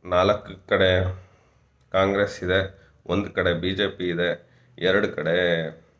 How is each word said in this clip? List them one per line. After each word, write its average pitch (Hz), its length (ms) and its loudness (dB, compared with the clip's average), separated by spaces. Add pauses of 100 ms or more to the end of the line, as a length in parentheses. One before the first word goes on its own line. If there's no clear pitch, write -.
ನಾಲ್ಕು 92 640 0
ಕಡೆ 92 360 4 (880)
ಕಾಂಗ್ರೆಸ್ 98 520 0
ಇದೆ, 95 460 -2 (160)
ಒಂದು 98 240 -2
ಕಡೆ 87 240 0
ಬಿ 87 160 -2
ಜೆ 98 180 -2
ಪಿ 90 200 -6
ಇದೆ, 85 400 -4 (300)
ಎರಡು 95 300 2
ಕಡೆ 82 600 -2 (320)